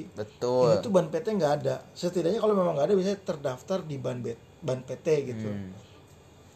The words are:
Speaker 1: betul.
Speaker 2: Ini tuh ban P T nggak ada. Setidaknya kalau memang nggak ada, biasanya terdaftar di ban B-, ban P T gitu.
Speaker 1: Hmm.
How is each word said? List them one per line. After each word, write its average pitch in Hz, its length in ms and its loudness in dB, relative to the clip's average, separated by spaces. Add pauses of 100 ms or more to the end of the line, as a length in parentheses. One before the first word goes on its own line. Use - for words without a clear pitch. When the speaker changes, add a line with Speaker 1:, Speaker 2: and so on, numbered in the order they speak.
(120)
Speaker 1:
betul. 123 560 0
Speaker 2:
Ini 113 100 6
tuh 220 140 -4
ban 175 160 4
P 156 80 -6
T 160 160 -6
nggak 156 260 2
ada. 131 160 -2 (160)
Setidaknya 175 480 -2
kalau 214 160 4
memang 175 200 2
nggak 143 120 2
ada, 208 80 4
biasanya 190 260 2
terdaftar 143 600 -4
di 156 140 -8
ban 127 240 -4
B-, 117 160 -6 (240)
ban 127 200 -2
P - 160 -12
T - 100 -10 (180)
gitu. 110 240 -6
Speaker 1:
Hmm. 101 220 -6 (840)